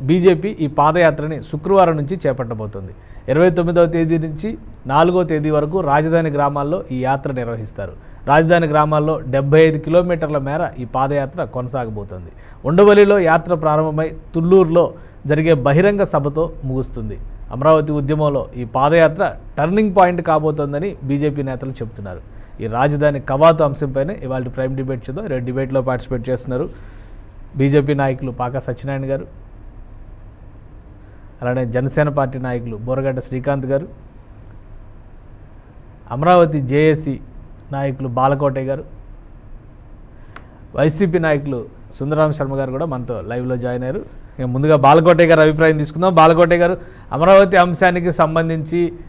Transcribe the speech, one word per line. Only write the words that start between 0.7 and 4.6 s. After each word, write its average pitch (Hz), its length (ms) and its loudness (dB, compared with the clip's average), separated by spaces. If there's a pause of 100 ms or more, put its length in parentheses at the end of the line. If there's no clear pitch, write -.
శుక్రవారం 175 540 2
నుంచి 151 300 -6
చేపట్టబోతోంది. 110 680 -6 (360)
ఇరవై 165 220 4
తొమ్మిదవ 170 360 2
తేదీ 165 320 0
నుంచి 156 400 -8 (280)